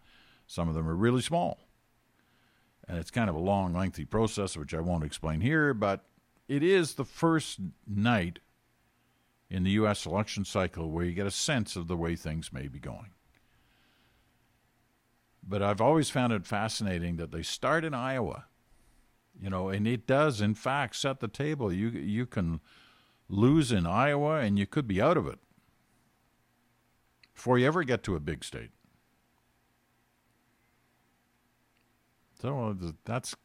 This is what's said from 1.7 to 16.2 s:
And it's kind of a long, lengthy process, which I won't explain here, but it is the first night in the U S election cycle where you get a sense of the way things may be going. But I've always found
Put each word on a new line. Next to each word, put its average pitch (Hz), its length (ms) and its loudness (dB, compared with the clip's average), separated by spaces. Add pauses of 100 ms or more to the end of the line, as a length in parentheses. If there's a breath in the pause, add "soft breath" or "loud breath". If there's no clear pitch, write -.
And 87 100 -6
it's 80 140 -8
kind 113 180 0
of 78 60 -2
a 80 40 -2
long, 95 340 2
lengthy 90 300 -2
process, 104 520 0
which 78 180 -8
I 80 60 -2
won't 85 240 0
explain 80 360 -2
here, 147 320 2
but 101 320 0 (440)
it 143 160 0
is 180 300 4
the 139 100 -4
first - 560 0 (260)
night 101 540 0 (1080)
in 92 140 -2
the 95 80 4
U 107 160 4
S 104 200 0
election 98 380 -2
cycle 85 460 -2
where 85 140 -2
you 87 80 -2
get 98 140 -2
a 98 40 -2
sense 120 460 -2
of 87 100 -6
the 87 100 -4
way 85 200 -2
things 80 360 -6
may 67 140 -8
be 67 140 -12
going. 101 300 -12 (2250 soft breath)
But 98 160 0
I've 101 180 2
always 147 300 4
found 123 220 2